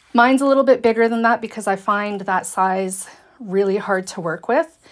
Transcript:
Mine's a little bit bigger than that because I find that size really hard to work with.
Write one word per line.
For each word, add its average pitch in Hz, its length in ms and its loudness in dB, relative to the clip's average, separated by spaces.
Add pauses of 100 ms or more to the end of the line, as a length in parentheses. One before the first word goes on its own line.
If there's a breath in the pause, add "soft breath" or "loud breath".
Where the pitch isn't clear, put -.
(140)
Mine's 254 260 4
a 277 60 0
little 269 180 4
bit 247 160 4
bigger 226 300 2
than 233 120 -2
that 226 200 2
because 220 240 -10
I 196 100 0
find 208 460 -4
that 185 240 -2
size 190 600 -2 (320 loud breath)
really 196 380 -2
hard 190 320 -4
to - 140 -12
work 165 260 -8
with. 302 300 -2 (140)